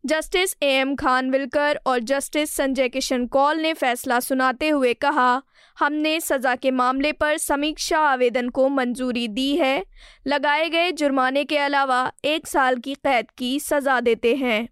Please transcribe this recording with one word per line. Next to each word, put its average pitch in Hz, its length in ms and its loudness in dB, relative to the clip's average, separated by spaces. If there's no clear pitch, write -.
जस्टिस 339 560 0
एएम 269 320 2
खानविलकर 269 920 0
और 254 120 2
जस्टिस 277 520 -2
संजय 269 380 0
किशन 247 380 -2
कौल 285 300 2
ने 320 160 0
फैसला 247 480 -2
सुनाते 262 480 0
हुए 262 260 2
कहा, 269 480 2
"हमने 302 420 0
सजा 262 360 0
के 262 140 0
मामले 262 420 0
पर 302 240 0
समीक्षा 302 640 -2
आवेदन 254 500 2
को 262 200 2
मंजूरी 247 600 -2
दी 262 280 -2
है। 277 280 0
लगाए 294 420 0
गए 339 240 0
जुर्माने 269 520 0
के 294 140 -2
अलावा 277 540 0
एक 302 220 -2
साल 262 300 2
की 262 180 -8
कैद 254 360 0
की 254 300 -4
सजा 269 400 0
देते 233 340 2
हैं।" 233 360 -2